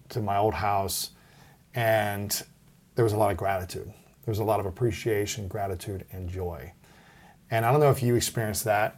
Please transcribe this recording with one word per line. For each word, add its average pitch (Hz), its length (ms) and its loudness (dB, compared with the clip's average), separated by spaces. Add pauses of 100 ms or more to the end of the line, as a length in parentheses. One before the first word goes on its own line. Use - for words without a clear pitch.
(100)
to 113 120 -4
my 101 160 -2
old 104 160 2
house, 101 560 -2 (640)
and 104 680 0 (520)
there 120 100 4
was 107 80 4
a 107 60 0
lot 104 120 4
of 95 60 0
gratitude. 95 500 -4
There - 460 -10
was 101 60 -2
a 110 60 0
lot 104 160 2
of 98 60 -2
appreciation, 104 840 -2
gratitude, 98 600 -6
and 92 200 -10
joy. 87 420 -8 (800)
And 113 160 0
I 117 40 4
don't 147 100 4
know 143 100 8
if 135 120 2
you 120 120 4
experienced 107 500 -2
that 104 340 2